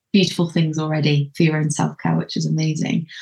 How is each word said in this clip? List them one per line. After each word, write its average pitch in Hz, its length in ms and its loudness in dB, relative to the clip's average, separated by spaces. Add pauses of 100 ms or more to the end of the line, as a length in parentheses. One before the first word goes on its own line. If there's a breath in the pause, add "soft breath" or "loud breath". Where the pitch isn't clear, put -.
(120)
beautiful 175 360 2
things 160 300 0
already 147 580 0
for - 80 0
your 156 120 2
own 151 140 0
self-care, 165 460 -2
which - 200 -4
is 160 100 -2
amazing. 156 600 0 (160 loud breath)